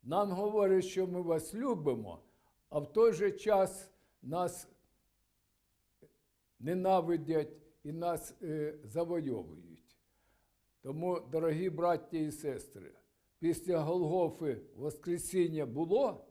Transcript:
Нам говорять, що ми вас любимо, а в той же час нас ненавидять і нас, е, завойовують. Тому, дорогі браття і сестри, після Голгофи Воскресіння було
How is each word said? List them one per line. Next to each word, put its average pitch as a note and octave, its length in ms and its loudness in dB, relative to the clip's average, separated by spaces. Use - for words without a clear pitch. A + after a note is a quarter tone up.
Нам F#3+ 260 0
говорять, F#3+ 540 4
що F#3 220 0
ми F3+ 160 -4
вас E3 320 -2
любимо, C#3+ 640 -2
а D3 100 -2
в C#3+ 140 -6
той A3+ 200 6
же F#3+ 200 0
час G3 580 0
нас F3 460 -4
ненавидять E3 960 2
і D3+ 100 -8
нас, E3 500 -4
е, D3+ 320 -4
завойовують. G#2+ 1120 -6
Тому, E3 380 -2
дорогі D#3+ 500 0
браття E3+ 480 0
і D#3 120 0
сестри, C3 640 -8
після E3 420 2
Голгофи D#3+ 800 0
Воскресіння D#3+ 880 -2
було E3+ 640 0